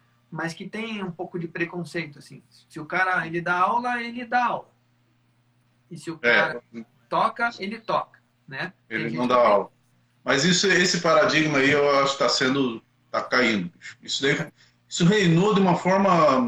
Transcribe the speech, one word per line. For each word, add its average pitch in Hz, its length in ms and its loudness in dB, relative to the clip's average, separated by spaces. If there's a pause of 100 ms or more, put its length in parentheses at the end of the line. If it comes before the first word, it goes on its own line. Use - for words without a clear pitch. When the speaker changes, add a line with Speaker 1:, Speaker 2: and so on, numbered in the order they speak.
(320)
Speaker 1:
mas 165 220 -6
que 190 140 -14
tem 214 360 -8
um 175 80 -8
pouco 180 260 -10
de 170 100 -6
preconceito, 165 720 -8
assim. 139 220 -20 (280)
Se 160 100 -14
o 147 60 -12
cara, 180 420 -2
ele 165 140 -6
dá 180 180 -2
aula, 240 420 0
ele 233 240 -10
dá 247 200 0
aula. - 260 -6 (1160)
E 165 80 -16
se 165 120 -12
o 156 120 -10
Speaker 2:
É. 120 140 2
Speaker 1:
cara 120 280 0 (460)
toca, 226 400 -2 (100)
ele 208 200 -8
toca, - 380 -6 (300)
né? 147 240 -10 (160)
Tem 113 100 -6
Speaker 2:
Ele 110 120 -4
Speaker 1:
gente 117 100 -6
Speaker 2:
não 123 80 -2
dá - 80 2
Speaker 1:
que - 60 6
tem 107 100 6
Speaker 2:
aula. 98 200 0 (520)
Mas 139 220 0
isso, 180 220 2
esse 180 340 2
paradigma 151 560 2
aí, 135 140 4
eu 143 280 4
acho 135 140 0
que - 60 -8
tá 123 100 2
sendo, 131 520 0 (300)
tá 113 100 -2
caindo, 113 560 0
bicho. - 240 -20
Isso - 220 -6
daí, 147 280 -2 (360)
isso - 180 0
reinou 196 480 4
de 190 60 2
uma 180 160 4
forma 190 340 2 (380)